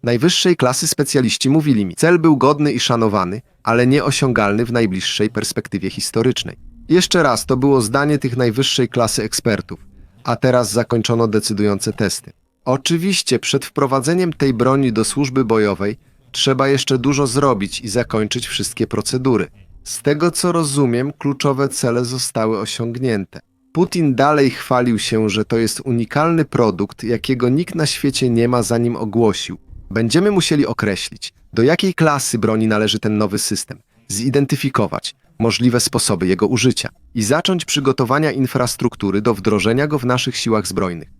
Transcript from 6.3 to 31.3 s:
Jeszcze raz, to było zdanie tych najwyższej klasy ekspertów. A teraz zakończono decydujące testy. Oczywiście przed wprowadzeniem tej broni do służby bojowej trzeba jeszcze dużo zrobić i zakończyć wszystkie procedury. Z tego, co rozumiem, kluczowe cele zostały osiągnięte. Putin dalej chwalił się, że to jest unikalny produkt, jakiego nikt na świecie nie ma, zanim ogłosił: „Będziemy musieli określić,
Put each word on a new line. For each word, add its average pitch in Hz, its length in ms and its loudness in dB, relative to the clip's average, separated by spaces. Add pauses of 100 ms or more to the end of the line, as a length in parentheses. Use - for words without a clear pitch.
Jeszcze 175 340 2
raz, 123 220 2
to 127 120 0
było 135 240 4
zdanie 139 360 0
tych 127 200 -4
najwyższej 123 520 0
klasy 117 340 0
ekspertów. 104 560 -4 (440)
A 117 120 0
teraz 123 360 2
zakończono 117 560 0
decydujące 104 680 0
testy. - 380 -4 (340)
Oczywiście 165 760 0
przed - 260 -2
wprowadzeniem 143 680 0
tej 139 200 0
broni 127 400 2
do 110 100 0
służby 131 420 -2
bojowej 104 520 0 (340)
trzeba 135 360 0
jeszcze 135 300 0
dużo 135 300 0
zrobić 120 540 0
i 123 60 -10
zakończyć 110 600 -2
wszystkie - 400 -4
procedury. 113 600 -2 (360)
Z - 180 -12
tego, 151 300 0
co 175 200 -2
rozumiem, 143 680 0
kluczowe 139 520 -2
cele 123 360 -2
zostały 117 540 -4
osiągnięte. 113 800 -6 (340)
Putin 160 420 0
dalej 139 340 4
chwalił 123 500 0
się, 110 300 0
że 104 160 -2
to 113 120 0
jest 113 280 -2
unikalny 143 600 0
produkt, 104 580 0
jakiego 120 460 0
nikt 160 260 -2
na 160 100 0
świecie 135 440 -2
nie 117 180 2
ma, 123 160 2
zanim 117 320 0
ogłosił: 107 640 0 (340)
„Będziemy 117 400 2
musieli 160 340 2
określić, - 680 -4 (200)